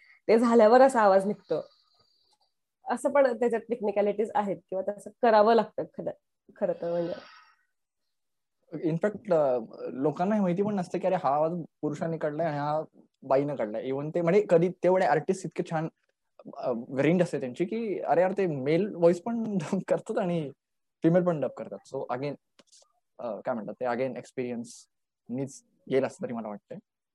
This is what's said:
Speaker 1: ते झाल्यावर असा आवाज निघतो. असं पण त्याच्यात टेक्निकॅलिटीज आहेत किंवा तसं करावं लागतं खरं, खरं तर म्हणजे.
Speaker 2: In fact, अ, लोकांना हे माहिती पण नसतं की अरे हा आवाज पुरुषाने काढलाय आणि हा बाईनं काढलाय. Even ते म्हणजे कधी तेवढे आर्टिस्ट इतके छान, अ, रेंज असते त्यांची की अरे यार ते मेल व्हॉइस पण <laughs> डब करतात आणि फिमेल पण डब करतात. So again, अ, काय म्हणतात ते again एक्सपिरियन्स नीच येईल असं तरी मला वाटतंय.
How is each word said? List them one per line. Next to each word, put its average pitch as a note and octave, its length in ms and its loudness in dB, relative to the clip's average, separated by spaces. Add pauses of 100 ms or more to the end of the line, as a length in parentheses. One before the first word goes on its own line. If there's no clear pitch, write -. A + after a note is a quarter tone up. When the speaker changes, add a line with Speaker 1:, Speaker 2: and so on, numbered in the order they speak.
(280)
Speaker 1:
ते G#3+ 100 8
झाल्यावर A#3 420 8
असा C4 200 6
आवाज F#3+ 260 6
निघतो. - 400 -6 (1160)
असं B3+ 260 -2
पण C4 260 4
त्याच्यात A#3 240 0
टेक्निकॅलिटीज G#3 760 -2
आहेत G3+ 220 -2
किंवा F#3+ 360 -8
तसं G#3 180 -14 (120)
करावं A3 320 6
लागतं G#3+ 300 0
खरं, E3 260 -10 (460)
खरं F3+ 160 -2
तर E3+ 180 -6
म्हणजे. E3+ 220 -4 (1600)
Speaker 2:
In D#3+ 200 -2
fact, G3+ 400 -2
अ, C#3 240 2 (340)
लोकांना D3+ 420 -2
हे G#3+ 60 0
माहिती F#3 220 0
पण G#3 120 -2
नसतं F3+ 240 -4
की F#3 80 -4
अरे F#3 100 0
हा C#3+ 180 0
आवाज D#3 180 0 (300)
पुरुषाने D3+ 360 -6
काढलाय D#3 280 -4
आणि D3 120 -4
हा D3 240 -2 (400)
बाईनं C#3 340 0
काढलाय. A#2 340 -6
Even C#3+ 240 -6
ते F3 60 -2
म्हणजे F#3 300 2
कधी F3 180 6
तेवढे F3+ 380 2
आर्टिस्ट D#3 400 0
इतके F3+ 240 -6
छान, D#3+ 180 -4 (680)
अ, - 160 -4 (260)
रेंज D#3+ 240 4
असते D#3+ 180 -4
त्यांची B2+ 240 -4
की A3 360 -4
अरे D3+ 200 2
यार F#3 120 2
ते G3 140 0
मेल D#3+ 480 0
व्हॉइस F3 280 4
पण A#3 220 -4
<laughs> G#3 140 -2
डब E3+ 200 -2 (100)
करतात - 300 -2
आणि F3 320 -2 (520)
फिमेल F3 220 4
पण E3+ 160 0
डब B2+ 100 -2
करतात. A2 280 -12 (160)
So C3 220 -6
again, C#3 180 -6 (840)
अ, A2 220 -8
काय B2+ 140 -4
म्हणतात G#2+ 200 -8
ते B2+ 120 -6
again B2 320 -4
एक्सपिरियन्स A#2+ 720 -10 (400)
नीच C3 340 -8 (240)
येईल C3 180 0
असं - 180 -8
तरी - 100 -8
मला A2+ 160 -8
वाटतंय. G#2 300 -14 (360)